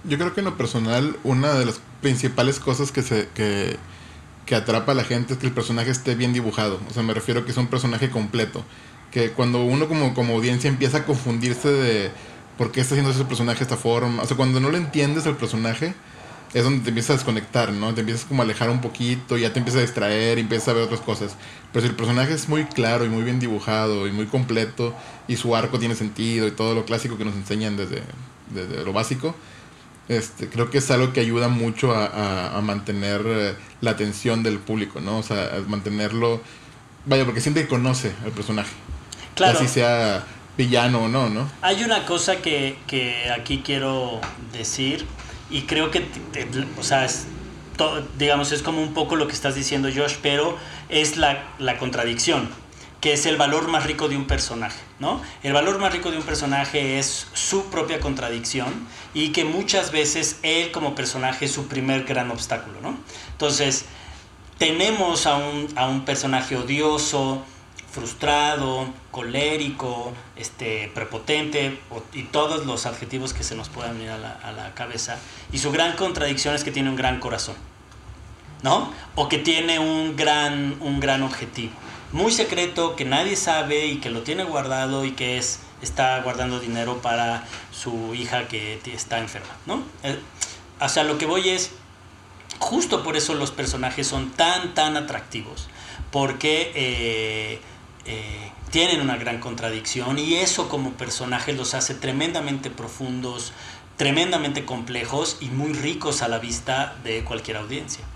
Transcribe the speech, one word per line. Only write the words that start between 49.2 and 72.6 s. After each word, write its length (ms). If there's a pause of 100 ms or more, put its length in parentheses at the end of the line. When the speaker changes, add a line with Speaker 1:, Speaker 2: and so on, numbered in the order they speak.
Speaker 2:
que 60
estás 220
diciendo, 400
Josh, 260
pero 360 (320)
es 260
la, 260 (160)
la 200
contradicción, 720 (500)
que 140
es 120
el 120
valor 320
más 160
rico 240
de 80
un 100
personaje, 520 (200)
¿no? 220 (200)
El 120
valor 260
más 120
rico 200
de 60
un 60
personaje 760
es 340
su 320
propia 340
contradicción 680 (460)
y 160
que 140
muchas 480
veces 520
él 280
como 220
personaje 520
es 60
su 160
primer 360
gran 260
obstáculo, 520
¿no? 140 (360)
Entonces, 540 (760)
tenemos 640
a 120
un, 380
a 120
un 180
personaje 500
odioso, 880 (480)
frustrado, 960 (220)
colérico, 1040 (240)
este, 560
prepotente, 840 (100)
o, 140 (100)
y 100
todos 440